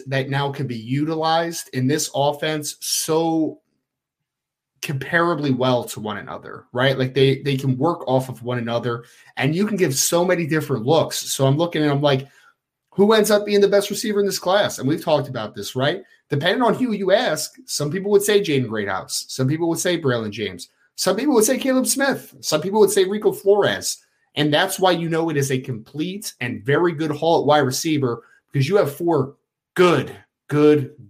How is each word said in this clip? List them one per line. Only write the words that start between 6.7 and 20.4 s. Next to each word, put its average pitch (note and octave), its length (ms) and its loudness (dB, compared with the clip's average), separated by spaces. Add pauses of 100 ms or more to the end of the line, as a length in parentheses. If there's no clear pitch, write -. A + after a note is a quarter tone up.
right? C3 240 2
Like, C3 180 -2
they, C3+ 280 2
they C#3 140 -2
can C3 200 -2
work E3 300 -2
off C3 220 0
of A2+ 160 -14
one B2 140 -4
another, A#2 480 -4 (300)
and C#3+ 200 0
you G3+ 100 0
can G#3 100 -4
give D#3 200 0
so F3 280 0
many F3 220 0
different C3+ 400 -2
looks. D3+ 320 2
So - 300 0
I'm C#3+ 80 4
looking E3+ 260 0
and D3+ 80 2
I'm C#3+ 100 0
like, C#3 280 2 (640)
who G3+ 200 4
ends G#3+ 200 4
up G#3 120 4
being G#3 160 2
the G3 60 6
best G3+ 240 2
receiver G#3 300 -2
in G3+ 60 2
this F#3+ 120 -4
class? F3+ 400 0
And B2+ 100 -2
we've D#3+ 140 -2
talked C#3+ 260 0
about A2 280 -10
this, G2+ 180 -10
right? D3 300 -2 (260)
Depending F3+ 320 0
on A3+ 120 4
who A#3+ 180 -2
you F#3+ 180 -2
ask, G3+ 440 0 (100)
some D3 260 -6
people F#3+ 220 -2
would G3 100 6
say G#3 180 4
Jaden C#3 280 0
Greathouse. G2 580 -6
Some C3 220 -2
people D#3+ 200 -2
would E3 120 -2
say F3 200 -2
Braylon A#2+ 300 -2
James. G2 380 -10 (260)